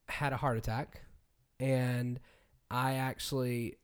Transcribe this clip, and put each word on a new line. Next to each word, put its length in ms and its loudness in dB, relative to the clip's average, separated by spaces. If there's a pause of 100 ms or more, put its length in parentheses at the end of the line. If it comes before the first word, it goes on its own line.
had 240 0
a 40 0
heart 220 2
attack, 440 -4 (580)
and 600 2 (500)
I 240 2
actually 880 -2